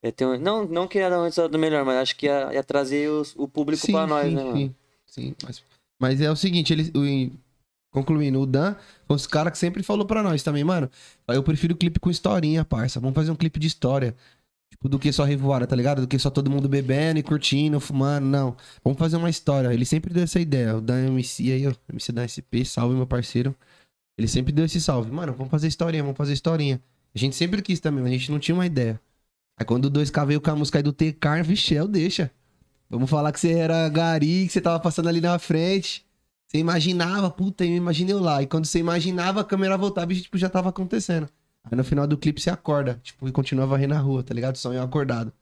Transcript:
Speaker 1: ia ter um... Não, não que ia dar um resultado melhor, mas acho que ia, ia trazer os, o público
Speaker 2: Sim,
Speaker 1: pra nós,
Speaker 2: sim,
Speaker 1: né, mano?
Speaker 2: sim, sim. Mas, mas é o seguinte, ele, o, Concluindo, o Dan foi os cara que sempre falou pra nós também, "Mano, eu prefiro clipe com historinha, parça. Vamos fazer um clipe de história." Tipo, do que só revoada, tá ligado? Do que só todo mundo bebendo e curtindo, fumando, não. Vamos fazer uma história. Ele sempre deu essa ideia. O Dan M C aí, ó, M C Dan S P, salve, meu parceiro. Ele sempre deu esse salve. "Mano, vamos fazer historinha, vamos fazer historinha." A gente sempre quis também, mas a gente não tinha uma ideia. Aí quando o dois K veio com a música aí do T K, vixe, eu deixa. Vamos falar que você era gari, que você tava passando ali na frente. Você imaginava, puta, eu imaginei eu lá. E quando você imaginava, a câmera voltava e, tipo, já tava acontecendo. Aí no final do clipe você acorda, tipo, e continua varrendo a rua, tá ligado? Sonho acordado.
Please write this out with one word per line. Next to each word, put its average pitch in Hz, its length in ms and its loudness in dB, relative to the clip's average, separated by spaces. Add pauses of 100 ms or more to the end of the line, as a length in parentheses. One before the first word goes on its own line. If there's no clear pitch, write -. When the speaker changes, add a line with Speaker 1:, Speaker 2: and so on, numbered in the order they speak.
Speaker 1:
ia 113 120 -4
ter 131 120 -2
um... 127 140 0
Não, 208 260 -2
não 170 220 -2
que 202 100 -4
ia 190 120 2
dar 180 100 2
um 170 60 0
resultado 160 340 0
melhor, 156 240 2
mas 131 140 2
acho 131 180 -2
que 147 120 -2
ia, 139 260 0
ia 135 100 0
trazer 143 460 0
os, 151 260 -4
o 147 140 -2
público 151 360 -2
Speaker 2:
Sim, - 60 2
Speaker 1:
pra 160 160 2
nós, 147 220 2
Speaker 2:
sim, 165 60 0
Speaker 1:
né, 135 100 0
mano? 123 100 -4
Speaker 2:
sim, 139 180 -2 (320)
sim. 131 380 -10
Mas, - 200 -16 (360)
mas 135 220 2
é 151 100 4
o 156 60 2
seguinte, 175 340 2
ele, 160 240 0
o, 139 340 0 (640)
Concluindo, 135 480 2
o 139 40 2
Dan 147 300 2 (320)
foi 143 80 2
os 139 120 -4
cara 156 240 0
que - 60 -12
sempre 180 260 -2
falou 208 220 0
pra 214 180 0
nós 160 200 0
também, 147 200 0
"Mano, 160 260 0 (380)
eu 135 160 2
prefiro 165 320 2
clipe 170 240 0
com 185 100 0
historinha, 165 560 2
parça. 123 340 -2
Vamos 131 160 -2
fazer 156 160 2
um 156 40 -2
clipe 160 240 -2
de 156 80 0
história." 135 480 0 (560)
Tipo, - 180 -4
do 139 80 2
que 139 160 2
só 147 100 2
revoada, 139 440 2
tá 139 80 2
ligado? 135 260 2
Do 127 60 0
que 135 100 0
só 135 140 2
todo 139 180 0
mundo 139 180 2
bebendo 139 520 2
e 147 40 -2
curtindo, 147 560 2
fumando, 139 460 0
não. 135 320 0 (260)
Vamos 135 140 0
fazer 165 200 2
uma 170 120 0
história. 139 420 0
Ele 120 140 2
sempre 160 260 -2
deu 175 120 2
essa 170 160 0
ideia. 131 360 0
O 110 60 -2
Dan 123 240 0
M 131 180 2
C - 280 -2
aí, 131 160 0
ó, 131 60 0 (160)
M - 120 -8
C - 100 -8
Dan 120 120 -4
S - 180 -8
P, 120 240 -2
salve, 120 300 0
meu 127 100 0
parceiro. 123 500 -2 (640)
Ele 110 100 0
sempre 127 240 0
deu 151 140 4
esse 160 160 -2
salve. 120 300 0
"Mano, 156 200 -6
vamos 127 200 -6
fazer 156 160 0
historinha, 160 360 -2
vamos 139 140 -4
fazer 143 160 -2
historinha." 143 480 0 (340)
A 107 40 -6
gente 135 160 0
sempre 180 260 0
quis 180 180 -2
também, 143 240 -2
mas 123 80 0
a 127 60 0
gente 127 140 -4
não 151 80 0
tinha 160 160 0
uma 180 100 0
ideia. 123 340 -2 (600)
Aí 113 40 -2
quando 123 220 2
o 143 60 2
dois 143 180 2
K 147 160 0
veio 147 160 0
com 165 80 0
a 151 60 -2
música 147 240 0
aí 143 40 0
do 147 80 2
T 156 220 0
K, 151 300 0
vixe, 170 320 2
eu 160 120 0
deixa. 190 440 0 (580)
Vamos 127 180 -2
falar 147 240 2
que - 80 -8
você 170 120 2
era 165 380 2
gari, 165 580 2
que - 60 -4
você 190 80 2
tava 170 180 2
passando 165 300 0
ali 170 120 2
na 175 160 2
frente. 170 640 0 (440)
Você 147 120 -4
imaginava, 175 720 0
puta, 190 340 -2
eu 175 100 0
imaginei 175 380 0
eu 202 60 0
lá. 151 240 2
E 139 40 -4
quando 156 180 0
você 170 140 -2
imaginava, 175 640 0
a - 20 -2
câmera 190 340 0
voltava 185 360 -2
e, 185 80 -2
tipo, - 160 -8
já 185 120 0
tava 185 200 0
acontecendo. 180 580 -2 (360)
Aí - 120 -6
no 131 80 2
final 143 220 0
do 147 120 2
clipe 147 240 0
você - 100 0
acorda, 139 500 -2
tipo, - 260 -12
e 131 40 -4
continua 135 340 0
varrendo 135 300 2
a - 20 0
rua, 135 240 0
tá 123 140 -8
ligado? 127 220 -4
Sonho 123 260 -4
acordado. 127 480 -2 (100)